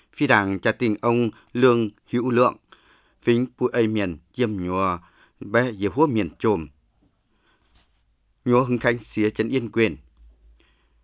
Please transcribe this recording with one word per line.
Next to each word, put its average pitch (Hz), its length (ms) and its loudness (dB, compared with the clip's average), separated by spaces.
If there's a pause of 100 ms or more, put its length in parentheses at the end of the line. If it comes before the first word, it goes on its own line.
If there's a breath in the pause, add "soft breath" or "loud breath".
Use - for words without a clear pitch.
(120 soft breath)
Phi 143 140 -2
đảng 98 320 2
cha 110 140 0
tình 110 280 -2
ông 120 300 0 (220 soft breath)
Lương 120 380 4 (200)
Hữu 123 200 -2
Lượng, 120 260 2 (680 soft breath)
Vĩnh 123 220 2 (120)
Bụi 120 140 -2
Ây 120 140 0
Miền, 98 320 -4 (160)
Diêm 117 180 -2
Nhùa, 92 460 -2 (420 soft breath)
Bé 117 320 0
Dì 98 140 -4
Húa 131 200 2
Miền 107 220 0 (100)
Trồm. 87 300 -2 (1800)
Nhùa 123 200 2
Hưng 120 140 -2
Khánh 120 200 0
Xía 107 320 -2
Trấn 113 180 -2
Yên 120 220 -4
Quyền. 107 260 0 (1080)